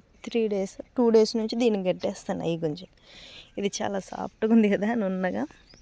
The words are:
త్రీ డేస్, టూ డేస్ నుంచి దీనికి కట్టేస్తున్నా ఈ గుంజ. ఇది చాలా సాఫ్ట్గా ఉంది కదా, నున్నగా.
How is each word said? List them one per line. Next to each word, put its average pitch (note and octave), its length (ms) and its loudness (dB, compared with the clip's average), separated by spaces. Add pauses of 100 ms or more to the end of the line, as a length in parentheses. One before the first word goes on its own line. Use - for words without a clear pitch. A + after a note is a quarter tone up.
(240)
త్రీ A3+ 240 -2
డేస్, G3 280 -4 (200)
టూ A#3 140 4
డేస్ A3 260 4
నుంచి A3 200 -2
దీనికి G#3+ 320 2
కట్టేస్తున్నా F3+ 560 -4
ఈ E3 120 0
గుంజ. E3 280 -4 (760)
ఇది G3+ 120 -2 (120)
చాలా G3+ 160 -2
సాఫ్ట్గా - 540 -4
ఉంది A3 160 6
కదా, G3+ 260 0
నున్నగా. F#3+ 520 -2 (360)